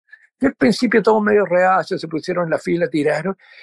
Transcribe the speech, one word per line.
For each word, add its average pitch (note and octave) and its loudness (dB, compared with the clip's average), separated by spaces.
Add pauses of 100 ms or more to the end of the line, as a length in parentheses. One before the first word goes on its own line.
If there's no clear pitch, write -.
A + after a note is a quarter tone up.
(400)
Y C4 0
al - 0
principio A#3 2
todos A3 2
medio G#3 2
reacios, F3+ 0
se E3 -10
pusieron F3 -6
en D#3+ -6
la D3+ 0
fila, E3+ -2
tiraron, D#3 -2 (260)